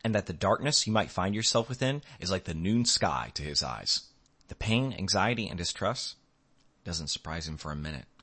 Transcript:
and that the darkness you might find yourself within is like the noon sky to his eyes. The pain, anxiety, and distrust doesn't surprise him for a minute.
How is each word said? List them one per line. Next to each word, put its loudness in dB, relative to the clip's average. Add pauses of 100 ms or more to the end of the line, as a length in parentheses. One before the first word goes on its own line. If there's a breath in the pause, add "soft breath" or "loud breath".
and 2
that 2
the -6
darkness 2
you 0
might 4
find 0
yourself 2
within -2 (180 loud breath)
is -6
like 0
the -4
noon 2
sky 2
to -6
his -2
eyes. -2 (440)
The -10
pain, 2
anxiety, 0
and -6
distrust -4 (680)
doesn't -4
surprise -6
him -6
for -8
a -4
minute. -8 (160)